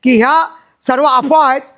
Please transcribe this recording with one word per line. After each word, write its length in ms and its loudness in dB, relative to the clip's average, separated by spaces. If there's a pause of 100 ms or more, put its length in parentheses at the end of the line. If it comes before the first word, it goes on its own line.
की 140 2
ह्या 320 0 (320)
सर्व 240 -2
अफवा 460 0
आहेत 100 -4 (180)